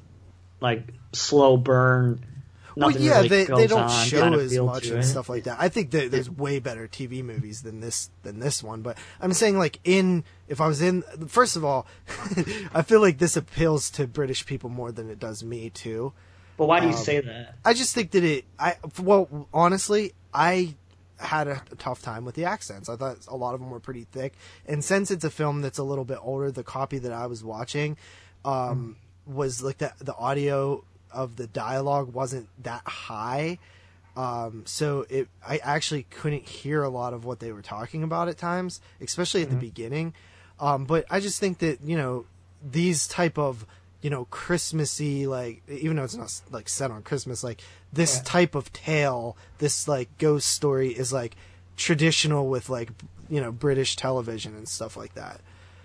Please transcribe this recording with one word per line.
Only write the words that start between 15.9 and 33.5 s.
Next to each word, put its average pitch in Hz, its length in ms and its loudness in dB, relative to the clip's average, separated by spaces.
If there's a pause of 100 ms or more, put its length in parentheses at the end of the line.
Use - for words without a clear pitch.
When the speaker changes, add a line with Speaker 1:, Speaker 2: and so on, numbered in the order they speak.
Speaker 1:
But 156 80 4
why 170 160 6
do 170 60 4
you 160 60 2
Speaker 2:
Um, - 60 -2
Speaker 1:
say 147 220 0
that? 117 420 -10
Speaker 2:
I 233 100 8
just 240 220 -2
think 214 160 -2
that 185 140 4
it, 147 180 2 (160)
I, 170 160 0 (260)
well, 180 520 4
honestly, 190 580 4 (220)
I 170 420 2 (420)
had 156 300 -2
a, 139 140 -6 (100)
a - 40 -18
tough - 260 -8
time 117 240 -10
with 120 100 -12
the 160 80 -4
accents. 143 460 -6
I 117 80 -8
thought 127 180 -6 (140)
a 123 80 -10
lot 123 160 -4
of 127 80 -8
them 131 80 -12
were 120 100 -12
pretty 123 320 -12
thick. 131 220 -8 (340)
And 147 160 -2
since 196 260 2
it's 185 140 -4
a 156 60 0
film 147 320 -2
that's 139 160 -6
a 143 80 -2
little 139 180 -4
bit 123 180 -8
older, 135 300 -4
the 127 140 -8
copy 135 340 -6
that 120 140 -6
I 117 140 -6
was 117 180 -10
watching, 135 500 -4 (480)
um, 127 540 -4 (320)
Speaker 1:
Mm. 139 40 -10
Speaker 2:
was, 131 300 -4
like, 135 140 -4
the, 143 220 -4
the 131 160 -8
audio 139 680 0 (300)
of 120 240 -6
the 120 100 -8
dialogue 131 640 -2
wasn't 127 360 -6 (140)
that 117 220 -8
high. 131 720 -6 (600)